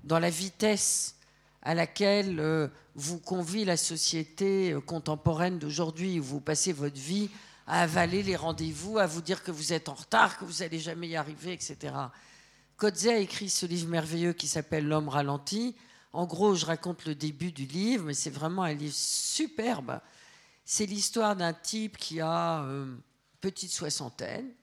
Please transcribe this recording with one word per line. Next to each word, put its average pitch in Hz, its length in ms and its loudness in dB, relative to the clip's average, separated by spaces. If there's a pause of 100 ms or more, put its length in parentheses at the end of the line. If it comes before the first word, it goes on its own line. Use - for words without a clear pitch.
dans 160 160 4
la 170 120 4
vitesse 190 840 0 (460)
à 165 140 0
laquelle, 196 640 2
euh, 156 280 2 (280)
vous 151 240 -6
convie 185 460 -2
la 175 120 2
société, 180 960 0
euh, 143 100 0
contemporaine 165 800 0
d'aujourd'hui, 160 600 -2
où 143 40 -2
vous 135 160 -4
passez 156 340 0
votre 143 260 -4
vie 190 300 -2 (380)
à 170 160 4
avaler 175 400 4
les 190 120 2
rendez-vous, 160 640 -2
à 196 80 8
vous 165 160 -2
dire 175 220 -2
que 180 80 -6
vous 156 220 -2
êtes 160 160 -2
en 139 40 -8
retard, 220 460 4
que 190 60 -8
vous 170 180 -6
n'allez 165 160 -4
jamais 165 300 -6
y 165 60 -4
arriver, 151 380 -4
et 165 60 -8
cetera. 139 520 -6 (640)
Coetzee 202 320 2
a 233 80 6
écrit 196 320 -2
ce - 160 0
livre 170 240 -2
merveilleux 170 440 2
qui 160 140 -2
s'appelle 151 400 0
L'homme 151 220 2
ralenti. 143 680 0 (380)
En 175 120 0
gros, 185 300 4
je 151 100 0
raconte 165 400 -4
le 156 80 -2
début 151 380 -4
du 139 140 -6
livre, 190 400 0
mais 147 80 -4
c'est 147 160 -2
vraiment 165 340 -2
un 160 100 0
livre 147 220 -4
superbe. - 1040 -2 (680)
C'est - 200 0
l'histoire 208 500 2
d'un 170 180 0
type 220 440 -4
qui 160 240 -6
a, 165 420 0
euh, 135 320 -6 (460)
petite 190 300 -4
soixantaine. 156 760 -4 (160)